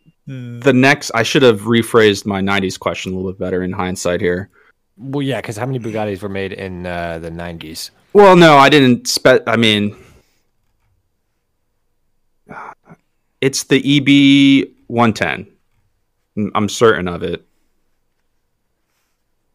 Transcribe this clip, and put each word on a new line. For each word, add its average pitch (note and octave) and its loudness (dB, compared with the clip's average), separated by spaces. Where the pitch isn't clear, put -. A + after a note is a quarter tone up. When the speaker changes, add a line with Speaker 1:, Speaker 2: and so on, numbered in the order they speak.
Speaker 1:
the B2 -4
next, C3+ 2
I A2+ 0
should C#3 -2
have A2+ 4
rephrased A2+ 2
my G2 -4
nineties G2 -4
question F#2 -8
a F#2 -8
little F#2 -8
bit F#2+ -14
better F#2 -6
in F#2 -6
hindsight F2+ -6
here. F2 -4
Speaker 2:
Well, C3+ -10
yeah, C3+ -6
'cause G#2+ -12
how A#2 -8
many C3+ -6
Bugattis G#2+ -8
were G2+ -10
made G2 -8
in, F#2 -12
uh, E2+ -8
the E2 -14
nineties? E2 -14
Speaker 1:
Well, G3 8
no, E3 8
I C#3 6
didn't B2+ 4
spe-, - 2
I A2+ -4
mean, G#2 0
it's C3+ -4
the - 0
E C#3+ 0
B C#3 4
one A#2 0
ten. - -6
I'm, G#2+ -6
I'm G#2 -2
certain F#2 0
of F2 -10
it. - -8